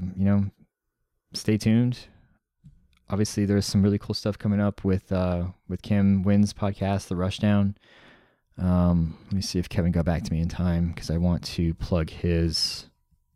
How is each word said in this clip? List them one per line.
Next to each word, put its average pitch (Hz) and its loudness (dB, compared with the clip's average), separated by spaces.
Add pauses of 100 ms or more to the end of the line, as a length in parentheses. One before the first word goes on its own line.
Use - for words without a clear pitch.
(160)
you 95 0
know, 101 2 (880)
stay 107 0
tuned. 120 2 (1120)
Obviously, 104 -2
there's 101 2
some 101 2
really 101 4
cool - -8
stuff - -4
coming 104 0
up 101 -2
with, 98 0
uh, 90 0 (220)
with 90 -8
Kim 98 2
Wynn's 101 2
podcast, 98 -2
The 92 -4
Rushdown. 101 2 (840)
Um, 87 2
let - -8
me 95 0
see - -6
if 87 -2
Kevin 87 0
got 82 0
back 82 0
to - -6
me 80 0
in 85 0
time, 87 0
'cause - -10
I 80 -2
want 87 0
to 82 -2
plug 82 -2
his, 85 -2 (480)